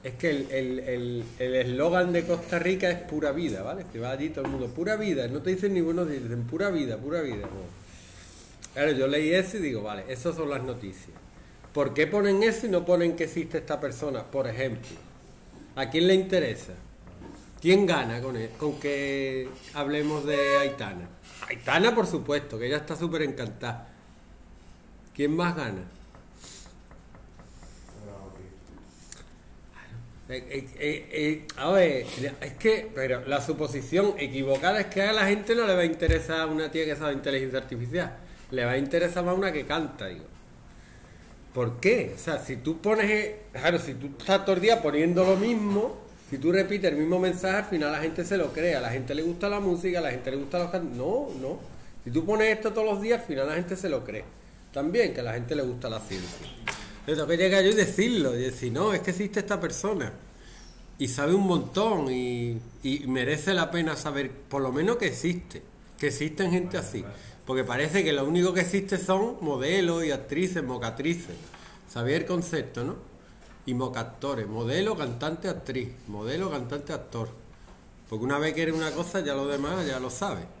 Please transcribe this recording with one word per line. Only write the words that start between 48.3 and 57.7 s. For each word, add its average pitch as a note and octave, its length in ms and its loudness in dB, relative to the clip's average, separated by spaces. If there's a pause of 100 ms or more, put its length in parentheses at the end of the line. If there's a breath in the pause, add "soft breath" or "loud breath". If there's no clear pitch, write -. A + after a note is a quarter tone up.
lo D#3+ 160 2
cree. D#3+ 220 2
A B2+ 60 2
la A#2+ 80 -2
gente A#2+ 240 -2
le D3 100 -2
gusta E3+ 260 0
la G3+ 100 0
música, F3+ 400 2
a - 40 0
la C#3+ 80 0
gente B2 200 -4
le C#3+ 60 -2
gusta C#3 200 -4
los F3 140 0
can-, E3 260 -2
no, G3 320 0 (120)
no. C3+ 180 -6 (460 loud breath)
Si B2 60 -6
tú D#3+ 140 2
pones G#3+ 300 6
esto A3 160 -2
todos G#3+ 160 2
los G3+ 140 2
días, A3+ 200 4
al - 60 -12
final C3+ 220 0
la D3+ 60 0
gente F3 200 -2
se F#3 140 -4
lo F3 160 0
cree. G#2+ 180 -8 (480 loud breath)
También D#3+ 420 2
que - 60 -4
a B2 40 -2
la A2+ 100 -2
gente A#2+ 200 -4
le C#3+ 100 0
gusta B2 260 -4
la A2 100 -4
ciencia. F#2 480 -8 (580 loud breath)
Pero D3+ 120 2
tengo D#3 120 0
que E3+ 80 4
llegar F#3+ 260 8
yo F#3+ 80 10